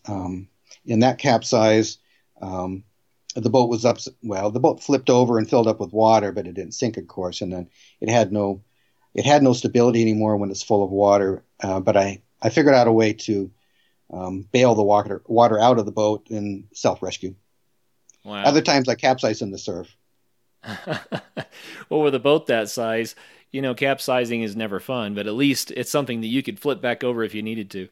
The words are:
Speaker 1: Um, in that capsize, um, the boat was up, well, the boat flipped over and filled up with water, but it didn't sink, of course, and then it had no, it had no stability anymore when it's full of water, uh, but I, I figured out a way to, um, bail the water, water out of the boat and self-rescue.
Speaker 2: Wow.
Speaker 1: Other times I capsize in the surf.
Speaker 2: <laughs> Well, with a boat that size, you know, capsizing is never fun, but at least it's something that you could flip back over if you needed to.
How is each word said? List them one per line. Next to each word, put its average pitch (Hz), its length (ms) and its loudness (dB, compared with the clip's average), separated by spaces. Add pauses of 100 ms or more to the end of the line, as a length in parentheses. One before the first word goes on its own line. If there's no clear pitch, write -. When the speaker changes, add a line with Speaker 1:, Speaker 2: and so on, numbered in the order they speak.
Speaker 1:
Um, 92 420 -8 (380)
in 110 160 0
that 131 160 2
capsize, 110 800 2 (440)
um, 95 420 -8 (520)
the 110 140 -2
boat 123 200 4
was 117 160 -2
up, 120 120 2 (240)
well, 104 300 -4
the 123 80 -4
boat 151 220 2
flipped 135 280 0
over 123 280 4
and 110 120 0
filled 117 180 4
up 107 120 0
with 85 140 -6
water, 110 380 4
but 95 160 -6
it 87 60 -14
didn't 87 200 -10
sink, 120 240 -4
of 98 100 -12
course, 90 340 -8
and 92 100 -6
then 90 180 -10 (300)
it 110 100 -6
had 110 220 2
no, 101 300 -4 (520)
it - 120 -2
had 147 180 6
no 127 100 6
stability 120 480 2
anymore 107 360 2
when 101 140 -4
it's 98 120 -10
full 101 200 2
of 92 80 -4
water, 98 520 2 (180)
uh, 95 180 -4
but 98 180 0
I, 98 240 0 (200)
I 113 80 -2
figured 143 260 4
out 120 120 6
a 117 40 4
way 110 220 4
to, 98 380 -4 (600)
um, 92 400 -10
bail 123 240 4
the 107 80 2
water, 101 440 2
water 113 320 4
out 117 200 4
of 101 60 -2
the 107 60 -6
boat 107 380 -2
and 101 440 -8
self-rescue. 92 600 -4 (920)
Speaker 2:
Wow. 101 200 -8
Speaker 1:
Other 143 180 4
times 139 260 0
I 117 80 -2
capsize 127 460 -2
in 101 100 -6
the 95 60 -12
surf. 87 380 -12 (680)
Speaker 2:
<laughs> 110 140 -14 (1120)
Well, 156 120 0
with 143 140 2
a 123 40 -4
boat 147 280 2
that 113 220 0
size, 113 440 -4 (380)
you 135 100 -8
know, 127 140 -4
capsizing 127 640 -2
is 104 140 -6
never 104 240 -6
fun, 113 340 -8
but 104 140 -8
at 107 60 -6
least 135 380 0
it's - 200 -8
something 123 300 -2
that 110 60 -6
you 127 140 -2
could 110 180 -12
flip 135 220 -6
back 120 220 -4
over 120 200 -4
if 107 120 -8
you 107 80 -8
needed 110 280 -8
to. 92 200 -12